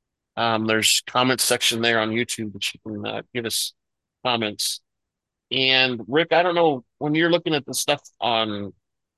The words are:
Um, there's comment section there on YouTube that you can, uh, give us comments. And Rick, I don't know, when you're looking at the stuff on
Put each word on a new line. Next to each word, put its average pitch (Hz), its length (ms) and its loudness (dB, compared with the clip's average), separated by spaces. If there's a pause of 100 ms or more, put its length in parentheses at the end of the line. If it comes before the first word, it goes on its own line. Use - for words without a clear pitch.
(360)
Um, 110 300 0
there's 110 400 2
comment 127 340 2
section 120 420 0
there 117 160 2
on 110 140 0
YouTube 113 400 -4
that 98 200 -6
you - 140 -18
can, 107 180 -8
uh, 107 180 -8 (120)
give 120 100 -4
us - 300 -4 (500)
comments. 113 560 -2 (720)
And 131 580 2
Rick, 160 240 2
I 165 100 4
don't 175 120 2
know, 156 300 2 (140)
when 151 160 -2
you're 165 160 2
looking 170 240 0
at 135 120 -2
the 131 80 -10
stuff 143 260 -2 (200)
on 107 520 -2 (460)